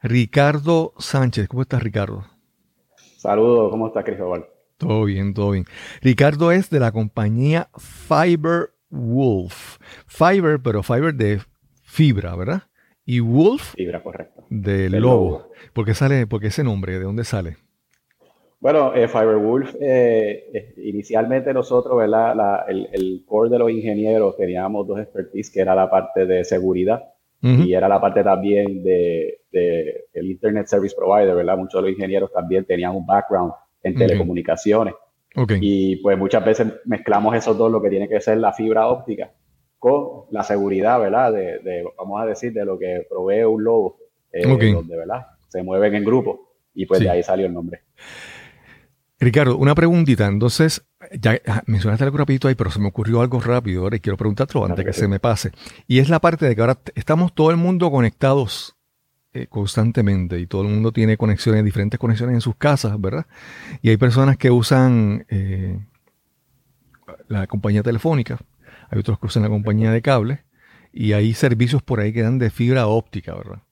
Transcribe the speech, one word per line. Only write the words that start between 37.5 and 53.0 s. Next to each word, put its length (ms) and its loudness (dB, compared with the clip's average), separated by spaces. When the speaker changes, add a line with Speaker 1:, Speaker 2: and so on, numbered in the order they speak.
Speaker 2:
dos, 160 2
lo 80 0
que 120 0
tiene 180 -4
que 120 0
ser 180 0
la 140 0
fibra 340 0
óptica 460 -6
con 540 0
la 120 -4
seguridad, 560 0
¿verdad? 320 2
De, 280 -4
de, 260 -8
vamos 240 -10
a 60 -4
decir, 280 -6
de 120 -4
lo 140 -6
que 280 -6
provee 360 -2
un 200 2
lobo, 360 0
eh, 200 2
Speaker 1:
Ok. 120 4
Speaker 2:
donde, 240 -4
¿verdad? 300 -10
Se 140 -8
mueven 320 0
en 100 -2
grupo 520 -2
y, 140 -8
pues, 100 2
Speaker 1:
Sí. 80 4
Speaker 2:
de 60 0
ahí 100 0
salió 240 -2
el 80 -4
nombre. 280 -10
Speaker 1:
Ricardo, 380 2
una 160 4
preguntita. 540 2
Entonces, 580 0
ya, 280 0
ah, 180 -2
mencionaste 380 0
algo 160 -2
rapidito 300 0
ahí, 40 2
pero 160 -2
se 100 -6
me 80 0
ocurrió 340 0